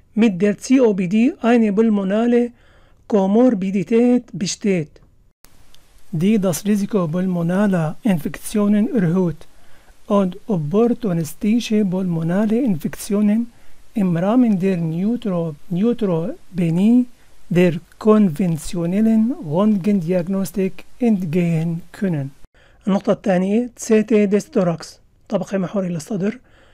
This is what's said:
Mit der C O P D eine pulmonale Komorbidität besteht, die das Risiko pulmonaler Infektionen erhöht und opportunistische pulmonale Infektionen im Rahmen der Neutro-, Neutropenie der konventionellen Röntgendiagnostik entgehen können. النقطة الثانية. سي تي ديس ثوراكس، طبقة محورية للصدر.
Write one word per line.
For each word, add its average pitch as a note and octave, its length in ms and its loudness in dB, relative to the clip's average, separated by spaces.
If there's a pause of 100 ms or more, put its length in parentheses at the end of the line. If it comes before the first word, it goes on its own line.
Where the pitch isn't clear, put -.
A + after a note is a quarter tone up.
(160)
Mit G#3 260 2
der G#3 160 2
C C4 240 2
O A3+ 120 4
P F#3 140 -2
D A3 340 2
eine A3+ 320 4
pulmonale A3+ 760 2 (560)
Komorbidität A3+ 1160 2 (100)
besteht, F3+ 680 -4 (1080)
die F#3+ 260 2
das F#3 280 -2
Risiko G3+ 420 0
pulmonaler F3+ 960 0
Infektionen G#3 920 0
erhöht F3 520 0 (580)
und G3 320 0 (100)
opportunistische G#3 1400 0
pulmonale F#3 720 0 (140)
Infektionen G3+ 680 0 (560)
im F#3 220 0
Rahmen G#3+ 420 2
der F#3+ 180 0
Neutro-, E3+ 760 -4 (140)
Neutropenie F#3+ 1400 0 (440)
der F3 240 4 (240)
konventionellen G3 1300 2 (300)
Röntgendiagnostik F#3+ 1200 0 (260)
entgehen E3+ 840 0 (100)
können. D#3 380 -4 (580)
النقطة G3+ 240 0
الثانية. G3 680 0
سي A3 260 2
تي G#3+ 220 2
ديس G3 220 0
ثوراكس، F3 520 -2 (300)
طبقة G3 280 -4
محورية F#3+ 320 -4
للصدر. G3 500 -6 (340)